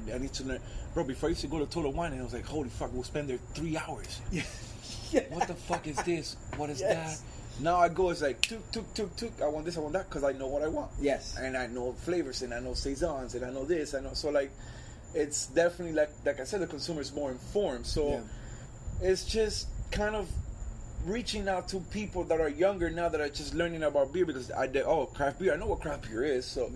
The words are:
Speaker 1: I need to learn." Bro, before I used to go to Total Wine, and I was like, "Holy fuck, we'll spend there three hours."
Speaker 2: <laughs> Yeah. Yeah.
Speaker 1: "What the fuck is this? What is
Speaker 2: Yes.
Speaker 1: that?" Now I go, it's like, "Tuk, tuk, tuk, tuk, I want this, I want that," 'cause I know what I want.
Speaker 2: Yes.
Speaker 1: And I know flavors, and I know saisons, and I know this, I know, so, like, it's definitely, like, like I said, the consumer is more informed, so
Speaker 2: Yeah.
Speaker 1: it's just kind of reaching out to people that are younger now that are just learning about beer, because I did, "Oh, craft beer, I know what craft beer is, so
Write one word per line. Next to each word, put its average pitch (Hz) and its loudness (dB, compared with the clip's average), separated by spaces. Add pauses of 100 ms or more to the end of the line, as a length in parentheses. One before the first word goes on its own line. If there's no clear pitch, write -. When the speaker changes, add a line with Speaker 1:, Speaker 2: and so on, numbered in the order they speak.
(140)
Speaker 1:
I 127 -2
need 135 -2
to 135 -4
learn." 131 -2 (340)
Bro, 165 2
before 131 0
I 165 4
used 165 -2
to 147 -2
go 156 -2
to - 0
Total 156 0
Wine, 160 0
and 127 -4
I - -4
was 120 -4
like, 113 -4
"Holy 143 -2
fuck, 123 -4
we'll 123 -2
spend 147 -2
there 123 -2 (140)
three 156 -2
hours." - -6
Speaker 2:
<laughs> - -2
Yeah. 160 0 (680)
Yeah. 311 6
Speaker 1:
"What 170 0
the 175 -4
fuck 170 -2
is 143 -4
this? 170 0 (200)
What 151 -2
is 147 -4
Speaker 2:
Yes. 160 2
Speaker 1:
that?" - -12 (360)
Now 175 6
I 175 10
go, 175 4
it's 156 -2
like, 135 2
"Tuk, - 0
tuk, 208 -4
tuk, 202 -2
tuk, - -6
I 151 4
want 151 -2
this, 170 -4
I 156 0
want 151 -2
that," 190 0
'cause 143 -2
I 139 6
know 131 -2
what 143 0
I 156 2
want. 147 -2 (100)
Speaker 2:
Yes. - 2
Speaker 1:
And 131 -2
I 123 0
know 123 -2 (120)
flavors, 160 0
and 117 -2
I 120 -2
know 127 -4
saisons, 135 0
and 120 -4
I 123 -4
know 135 -4
this, 151 2
I 135 0
know, 135 -6
so, 156 0
like, 139 4 (640)
it's 147 0
definitely, 170 2
like, 151 4 (160)
like 143 2
I 127 -6
said, 196 0
the 165 0
consumer 156 -4
is 127 -6
more 147 -2
informed, 127 0
so 151 2
Speaker 2:
Yeah. 135 2 (880)
Speaker 1:
it's 185 4
just 214 0 (240)
kind 208 2
of 196 -2 (760)
reaching 208 0
out 180 2
to 190 -2 (120)
people 185 0
that 165 6
are 156 4
younger 170 4
now 170 2
that 156 2
are 147 2
just 147 -4
learning 165 2
about 143 4
beer, 180 6
because 131 -2
I 135 2
did, 131 4
"Oh, 151 4
craft 139 2
beer, 175 6
I 156 4
know 208 -4
what 190 2
craft 139 -4
beer 110 0
is, 131 2
so 120 -2